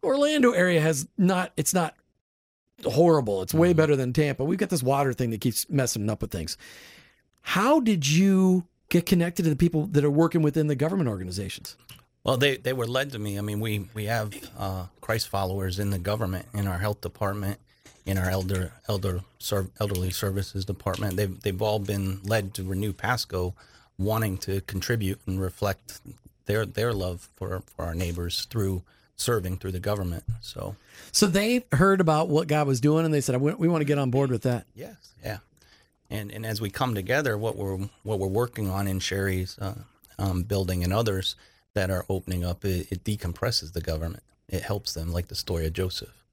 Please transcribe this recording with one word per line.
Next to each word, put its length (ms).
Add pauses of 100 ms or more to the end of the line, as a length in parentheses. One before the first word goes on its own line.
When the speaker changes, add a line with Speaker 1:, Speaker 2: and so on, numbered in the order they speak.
Speaker 1:
Orlando 480
area 280
has 280 (100)
not, 400
it's 160
not 220 (880)
horrible. 560
It's 140
way 140
Speaker 2:
Mm-hmm. 80
Speaker 1:
better 180
than 180
Tampa. 300
We've 160
got 100
this 140
water 300
thing 180
that 100
keeps 280
messing 420
up 100
with 80
things. 280 (840)
How 380
did 280
you 580 (240)
get 180
connected 360
to 60
the 60
people 320
that 160
are 80
working 320
within 240
the 80
government 340
organizations? 680 (480)
Speaker 2:
Well, 140
they, 200
they 160
were 140
led 260
to 60
me. 180
I 40
mean, 180
we, 340
we 120
have, 280 (240)
uh, 280 (160)
Christ 260
followers 520
in 100
the 100
government, 540
in 140
our 100
health 240
department, 580 (460)
in 120
our 120
elder, 420 (160)
elder, 340 (180)
ser-, 280 (120)
elderly 320
services 520
department. 540
They've, 240
they've 200
all 180
been 440
led 320
to 80
Renew 300
Pasco, 640 (420)
wanting 420
to 220
contribute 640
and 160
reflect 580 (460)
their, 200
their 280
love 420
for, 260 (140)
for 100
our 100
neighbors 540
through 340 (340)
serving 400
through 140
the 80
government. 440 (160)
So, 360 (360)
Speaker 1:
So 160
they 460
heard 260
about 300
what 180
God 200
was 120
doing, 260
and 80
they 80
said, 200
"We, 120
we 140
wanna 180
get 140
on 120
board 200
with 120
that." 220 (100)
Speaker 2:
Yes, 200 (280)
yeah. 140 (720)
And, 220
and 140
as 160
we 80
come 260
together, 420
what 180
we're, 220 (260)
what 160
we're 80
working 420
on 180
in 120
Sherry's, 600
uh, 160 (420)
um, 260
building 400
and 100
others 420 (380)
that 160
are 200
opening 360
up, 200
it, 260
it 120
decompresses 680
the 100
government. 420 (260)
It 120
helps 320
them, 180
like 160
the 80
story 300
of 80
Joseph. 400 (200)